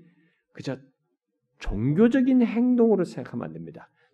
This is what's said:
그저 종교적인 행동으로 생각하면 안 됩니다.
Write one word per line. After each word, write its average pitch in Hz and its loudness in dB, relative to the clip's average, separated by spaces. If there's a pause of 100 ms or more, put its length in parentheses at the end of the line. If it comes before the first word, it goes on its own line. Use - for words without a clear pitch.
(540)
그저 131 -8 (800)
종교적인 233 2
행동으로 226 2
생각하면 135 -8
안 78 -12
됩니다. 82 -16 (240)